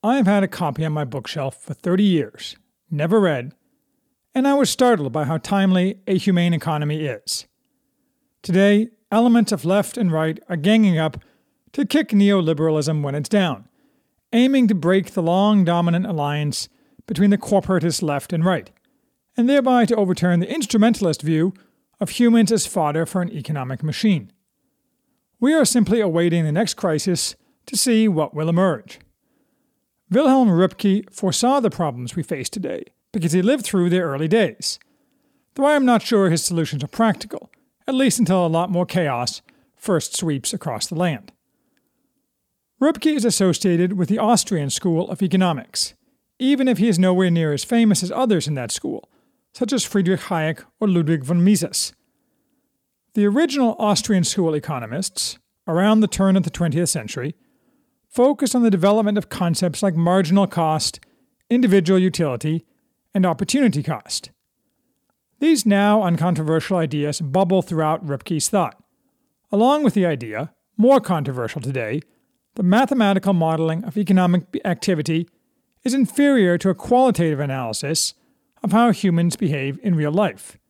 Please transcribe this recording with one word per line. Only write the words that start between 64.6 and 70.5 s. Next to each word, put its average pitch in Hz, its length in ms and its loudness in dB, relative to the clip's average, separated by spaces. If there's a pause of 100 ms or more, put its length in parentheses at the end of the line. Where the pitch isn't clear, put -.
These 294 260 2
now 208 380 4
uncontroversial 165 760 0
ideas 147 420 -2
bubble 180 440 0
throughout 160 420 -2
Röpke's 143 440 -4
thought, 170 300 -2 (720)
along 254 300 2
with 262 140 2
the 190 100 2
idea, 123 480 -6 (240)